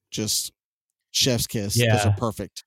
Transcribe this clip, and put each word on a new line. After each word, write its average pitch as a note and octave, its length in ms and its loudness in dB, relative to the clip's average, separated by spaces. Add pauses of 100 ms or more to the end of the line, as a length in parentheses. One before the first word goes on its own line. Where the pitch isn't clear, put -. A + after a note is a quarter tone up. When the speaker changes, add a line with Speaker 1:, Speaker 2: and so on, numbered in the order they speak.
Speaker 1:
just - 440 -4 (580)
chef's - 360 2
kiss. G#2 260 -4
Those A#2+ 100 2 (220)
are G2+ 40 4
Speaker 2:
Yeah. - 20 4
Speaker 1:
perfect. G#2 560 -4